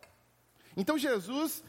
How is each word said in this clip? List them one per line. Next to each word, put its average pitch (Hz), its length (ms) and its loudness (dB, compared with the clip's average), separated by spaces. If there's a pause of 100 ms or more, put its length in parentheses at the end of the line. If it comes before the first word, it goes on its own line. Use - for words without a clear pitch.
(760)
Então, 294 220 2
Jesus 254 680 0